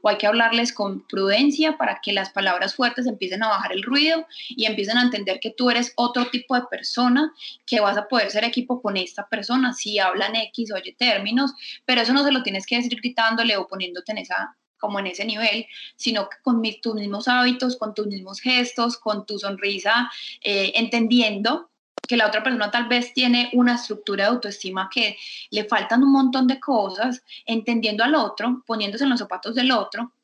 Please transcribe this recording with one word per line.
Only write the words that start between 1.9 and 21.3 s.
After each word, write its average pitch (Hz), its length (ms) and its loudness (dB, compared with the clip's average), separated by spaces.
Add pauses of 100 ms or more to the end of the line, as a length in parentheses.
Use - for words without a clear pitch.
que 202 120 -4
las 196 160 -2
palabras 190 460 -2
fuertes 247 300 0
empiecen 202 380 -4
a 220 60 2
bajar 202 240 0
el 190 100 -4
ruido 311 420 2 (240)
y 220 160 -2
empiecen 214 320 -2
a 247 60 4
entender 202 360 0
que 226 120 -8
tú 247 180 2
eres 240 260 0
otro 240 340 0
tipo 254 260 -4
de 247 160 2
persona, 247 600 2 (340)
que 220 140 2
vas 202 160 4
a 208 100 -4
poder 214 240 2
ser 214 140 0
equipo 247 360 -2
con 196 160 -2
esta 185 300 -6
persona 240 460 0
si 208 260 -2
hablan 196 360 0
X 220 360 -4
o 196 60 -4
Y 185 160 -10
términos, 233 600 0 (320)
pero 247 160 2
eso 233 120 2
no 285 100 4
se 277 80 4
lo 254 120 2
tienes 196 220 -4
que 240 120 -2
decir 240 180 -2
gritándole 233 600 0
o 190 100 -4
poniéndote 185 460 -8
en 208 60 -6
esa, 185 360 -8 (240)
como 208 200 -4
en 196 80 -4
ese 190 180 -8
nivel, 220 420 -2 (280)
sino 208 340 -2
que - 120 -16
con 233 200 2
mi-, 220 200 -4
tus 220 140 -4
mismos 208 320 -4
hábitos, 247 500 2
con 214 160 -6
tus 208 140 -2
mismos 190 320 -10
gestos, 247 580 0
con 202 300 -4
tu 208 100 -8
sonrisa, 202 720 -2 (320)
eh, 196 340 0
entendiendo 226 920 2 (400)